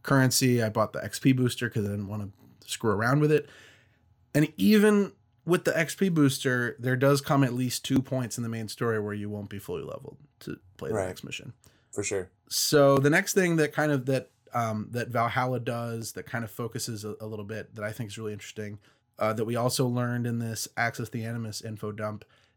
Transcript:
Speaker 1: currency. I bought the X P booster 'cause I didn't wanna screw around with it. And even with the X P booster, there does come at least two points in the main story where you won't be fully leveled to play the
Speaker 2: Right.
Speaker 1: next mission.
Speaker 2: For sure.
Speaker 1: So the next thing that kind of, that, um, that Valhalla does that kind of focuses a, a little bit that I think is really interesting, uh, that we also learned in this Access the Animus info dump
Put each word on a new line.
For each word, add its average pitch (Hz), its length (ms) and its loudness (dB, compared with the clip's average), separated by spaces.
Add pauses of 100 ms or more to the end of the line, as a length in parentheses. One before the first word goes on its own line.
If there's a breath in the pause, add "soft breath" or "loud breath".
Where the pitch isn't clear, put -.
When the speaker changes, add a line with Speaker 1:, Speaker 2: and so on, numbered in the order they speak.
Speaker 1:
currency. 127 600 4
I 107 80 2
bought 107 240 0
the - 100 -6
X - 140 -8
P 135 140 6
booster 123 360 0
'cause 110 160 -2
I 101 40 -2
didn't 101 200 -6
wanna 101 220 -8 (340)
screw - 260 -2
around 117 300 4
with 151 120 4
it. 147 160 2 (840 loud breath)
And 151 220 4
even 208 560 6 (320)
with 175 200 2
the 151 140 0
X 160 160 -2
P 196 140 2
booster, 135 680 2
there 127 180 0
does 139 240 4
come 139 240 4
at 120 100 0
least 123 300 -2
two 135 180 2
points 127 340 -6
in 120 60 -6
the 117 60 -4
main 113 200 -6
story 113 300 -2
where 104 160 -4
you 104 160 -6
won't 104 200 -8
be 101 80 -12
fully 90 240 -8
leveled - 340 -12 (240)
to - 180 -10 (180)
play - 120 -10
the 110 80 -2
Speaker 2:
Right. 95 100 -2
Speaker 1:
next 90 160 -12
mission. - 300 -14 (400 soft breath)
Speaker 2:
For 104 100 -4
sure. 98 280 -4 (180)
Speaker 1:
So 139 500 4
the 139 120 4
next 180 240 2
thing 175 220 4
that 147 160 2
kind 151 200 0
of, 127 140 0
that, 131 240 0 (220)
um, 110 380 -2
that 120 180 -4
Valhalla 120 520 0
does 117 520 -6
that - 140 -10
kind 117 180 -6
of 107 60 -10
focuses 113 540 -8
a, 107 160 -8
a 110 60 -12
little 107 180 -10
bit 104 320 -10
that 107 80 -8
I - 80 -6
think 110 180 -8
is 101 80 -12
really 107 140 -8
interesting, 104 460 -12 (400 soft breath)
uh, 110 160 2
that 113 100 -2
we 120 120 -2
also 127 300 0
learned 120 400 -2
in 117 140 -2
this 113 260 -6 (100)
Access 117 340 -2
the 113 140 -6
Animus 113 380 -8
info 110 300 -8
dump 104 320 -8 (320 soft breath)